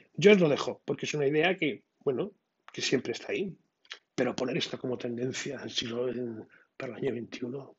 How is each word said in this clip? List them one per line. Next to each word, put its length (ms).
Yo 180
os 80
lo 80
dejo, 360
porque 220
es 80
una 140
idea 280
que, 280
bueno, 320
que 100
siempre 300
está 180
ahí. 240
Pero 180
poner 220
esto 240
como 180
tendencia 640
en 80
siglo, 380
en, 360
para 180
el 100
año 80
veintiuno 680